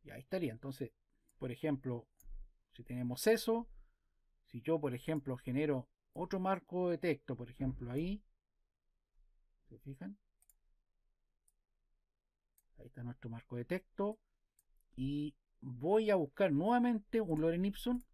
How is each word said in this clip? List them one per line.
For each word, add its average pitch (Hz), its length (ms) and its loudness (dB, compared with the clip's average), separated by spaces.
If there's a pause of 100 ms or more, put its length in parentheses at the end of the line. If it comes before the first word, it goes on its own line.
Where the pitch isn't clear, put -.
Y 143 80 -14
ahí 127 100 -12
estaría. 170 320 -2
Entonces, 135 380 -8 (460)
por 127 140 -6
ejemplo, 131 560 -2 (640)
si 120 120 -20
tenemos 123 440 -2
eso, 226 420 4 (760)
si 117 160 -12
yo, 160 180 2
por 131 160 0
ejemplo, 135 420 -2
genero 135 520 0 (240)
otro 185 260 -4
marco 180 500 0
de 170 80 2
texto, 147 380 -2
por 120 140 -10
ejemplo, 131 420 -4
ahí, 180 320 -2 (1400)
¿se 110 120 -20
fijan? 180 380 -12 (2500)
Ahí - 100 -18
está 127 160 -14
nuestro 120 260 -10
marco 120 280 -10
de 120 80 -4
texto. 202 520 -4 (800)
Y 143 400 -4 (240)
voy 165 500 2
a 196 60 6
buscar 170 360 2
nuevamente 226 680 4
un 165 220 2
Lorem 170 240 4
Ipsum. 247 360 0 (120)